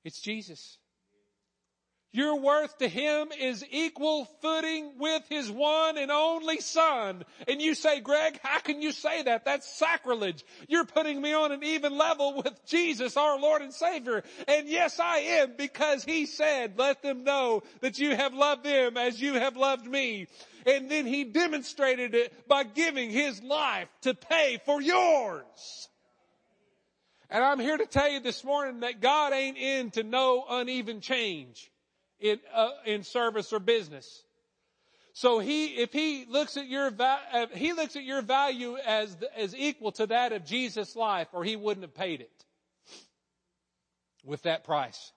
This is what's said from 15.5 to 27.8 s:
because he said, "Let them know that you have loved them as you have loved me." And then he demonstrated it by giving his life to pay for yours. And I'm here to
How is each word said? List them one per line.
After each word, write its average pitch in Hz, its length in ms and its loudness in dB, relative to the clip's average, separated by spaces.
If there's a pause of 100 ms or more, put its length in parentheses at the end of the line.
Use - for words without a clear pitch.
because 285 480 0
he 311 220 -2
said, 262 520 0
"Let 269 240 2
them 262 220 -4
know 254 400 2 (160)
that 247 180 -2
you 285 160 2
have 254 200 0
loved 277 320 2
them 254 320 2
as 240 240 -2
you 277 140 0
have 247 200 0
loved 262 300 2
me." 240 420 -4 (380)
And 269 260 2
then 302 140 0
he 277 180 0
demonstrated 262 920 0
it 233 320 0
by 277 200 4
giving 262 440 -2
his 240 320 0
life 254 460 -2 (140)
to 254 120 0
pay 294 520 2
for 285 160 2
yours. 285 1040 2 (1400)
And 220 120 2
I'm 269 180 4
here 285 180 0
to 440 80 0